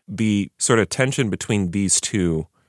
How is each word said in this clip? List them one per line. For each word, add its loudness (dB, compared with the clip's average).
The 0
sort 2
of 2
tension 0
between -2
these 0
two -2